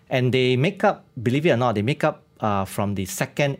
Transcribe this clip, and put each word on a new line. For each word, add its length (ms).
And 220
they 240
make 280
up, 200
believe 260
it 40
or 60
not, 180
they 80
make 220
up, 180
uh, 240
from 300
the 100
second 560